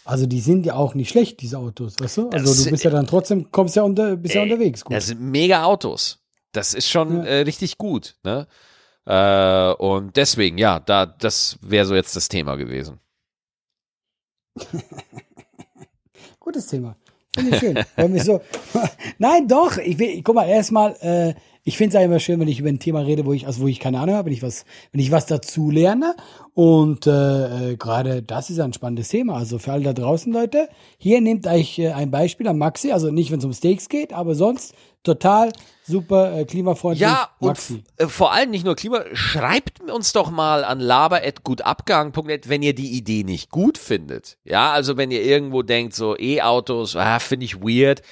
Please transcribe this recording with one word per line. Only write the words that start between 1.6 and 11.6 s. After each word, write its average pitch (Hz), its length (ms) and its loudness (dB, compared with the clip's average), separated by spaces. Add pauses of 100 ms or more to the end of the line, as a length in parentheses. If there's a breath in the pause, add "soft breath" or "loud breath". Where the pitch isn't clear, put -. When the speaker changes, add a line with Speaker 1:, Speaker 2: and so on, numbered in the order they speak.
Speaker 1:
weißt 123 160 -6
du? 233 140 -2
Speaker 2:
Das 170 100 -2
Speaker 1:
Also 135 140 4
du 131 80 4
Speaker 2:
sind 139 100 0
Speaker 1:
bist 151 120 2
ja 165 60 4
dann 147 160 2
trotzdem, 185 460 0
kommst 185 240 2
ja 214 60 4
unter, 202 340 0
bist 175 180 -4
ja 202 80 2
Speaker 2:
Ey, 208 80 -2
Speaker 1:
unterwegs, 226 340 0
gut. - 120 -4
Speaker 2:
das 95 100 -4
sind 117 140 -8
mega 160 440 2
Autos. 170 560 -2 (320)
Das 104 220 -4
ist - 140 -2
schon, 165 300 0
Speaker 1:
Ja. 170 60 -4
Speaker 2:
äh, 139 180 2
richtig 143 360 -4
gut, 185 460 -6
ne? 127 220 -6 (580 soft breath)
Äh, 95 680 4 (100)
und 98 340 -2
deswegen, 104 420 0
ja, 101 220 4
da, 98 260 2
das - 540 -4